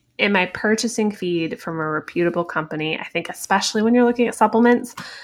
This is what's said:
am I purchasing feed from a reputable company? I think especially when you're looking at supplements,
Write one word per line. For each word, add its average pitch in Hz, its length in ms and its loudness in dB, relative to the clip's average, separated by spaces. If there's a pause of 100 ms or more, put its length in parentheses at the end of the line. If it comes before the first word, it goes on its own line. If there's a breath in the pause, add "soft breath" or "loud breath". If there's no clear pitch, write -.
(200)
am 202 160 4
I 180 120 2
purchasing 220 640 -2
feed 175 480 -4
from 165 200 -8
a 156 100 -4
reputable 170 560 -2
company? 156 520 -4
I - 80 -8
think - 240 -6
especially - 520 -2
when 226 120 4
you're 240 120 6
looking 240 220 2
at - 80 -4
supplements, 226 600 4 (280 loud breath)